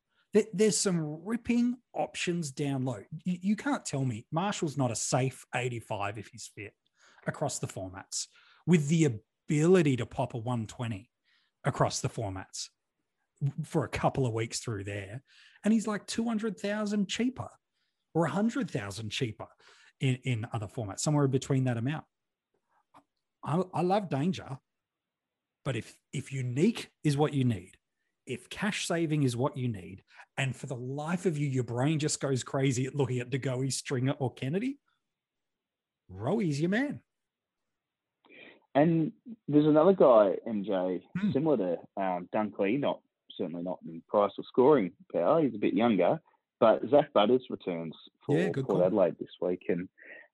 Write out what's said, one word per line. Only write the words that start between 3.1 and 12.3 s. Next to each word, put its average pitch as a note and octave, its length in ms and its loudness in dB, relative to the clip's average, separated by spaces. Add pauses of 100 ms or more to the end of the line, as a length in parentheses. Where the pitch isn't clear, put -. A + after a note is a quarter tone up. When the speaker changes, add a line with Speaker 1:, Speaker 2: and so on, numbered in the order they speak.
Speaker 1:
You, F3+ 180 -2
you G3+ 140 2
can't C4+ 280 -2
tell C3+ 200 -2
me A#2 280 -4
Marshall's E3 440 -2
not B2+ 140 2
a A2+ 60 -4
safe - 480 -2 (100)
eighty-five A2+ 640 -4
if G2+ 100 -14
he's - 260 -16
fit G#2 200 -14 (520)
across D3 340 -4
the - 80 -6
formats, - 580 -10 (400)
with D#3 220 4
the D#3+ 160 4 (440)
ability D#3 480 4
to A2 100 -4
pop - 280 -6
a B2+ 40 -6
one A#2 280 -4
twenty A2+ 440 -10 (540)
across - 360 0
the C3+ 80 -4
formats - 600 -8 (960)